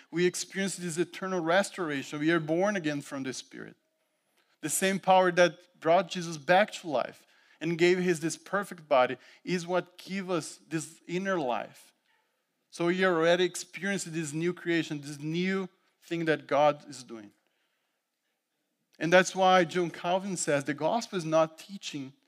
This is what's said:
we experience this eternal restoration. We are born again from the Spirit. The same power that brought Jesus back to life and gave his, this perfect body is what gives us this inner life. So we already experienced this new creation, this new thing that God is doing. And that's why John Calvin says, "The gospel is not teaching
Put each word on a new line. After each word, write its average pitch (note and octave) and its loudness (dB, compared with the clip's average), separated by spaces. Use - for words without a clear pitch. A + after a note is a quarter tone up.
we F3 0
experience F3+ -4
this F3 -6
eternal F3+ -4
restoration. D#3+ -2
We D#3 2
are E3+ 4
born F3 -2
again D3+ -4
from C#3 -10
the C3 -6
Spirit. A2+ -16
The D#3 -6
same - 0
power F#3 4
that F3 4
brought E3+ 4
Jesus E3+ -8
back F3 4
to - -14
life A#2+ -4
and E3 -2
gave F3 4
his, F3+ 0
this D#3 -4
perfect F#3 -8
body B2+ 4
is F3 -2
what F3 -2
gives F#3 -8
us E3+ -4
this D3+ -8
inner F#3 -2
life. - -6
So E3+ -2
we F#3 2
already F3 4
experienced F3 -6
this D#3 -4
new E3+ -2
creation, E3 -2
this C#3+ -12
new F3+ -2
thing E3+ -4
that D3 0
God D3 2
is C3 -14
doing. A2+ -16
And D#3+ -4
that's F3+ 6
why F#3 6
John E3+ -2
Calvin F#3 -4
says, C#3+ 0
"The D3 -4
gospel F3+ -2
is E3+ -4
not D#3+ 2
teaching C#3+ -12